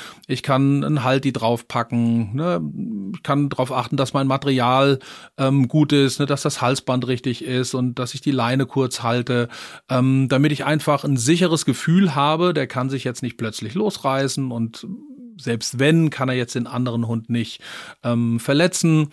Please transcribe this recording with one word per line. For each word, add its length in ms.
Ich 160
kann 400
einen 220
Halti 260
draufpacken, 1040
ne? 280
Ich 80
kann 280
drauf 220
achten, 260
dass 160
mein 120
Material, 720
ähm, 320
gut 240
ist, 260
ne? 60
Dass 160
das 220
Halsband 440
richtig 380
ist 300
und 240
dass 160
ich 80
die 80
Leine 340
kurz 380
halte, 460
ähm, 400
damit 220
ich 120
einfach 400
ein 140
sicheres 480
Gefühl 480
habe, 400
der 120
kann 220
sich 160
jetzt 180
nicht 140
plötzlich 380
losreißen 760
und 360
selbst 440
wenn, 300
kann 180
er 80
jetzt 180
den 140
anderen 400
Hund 200
nicht, 320
ähm, 340
verletzen. 720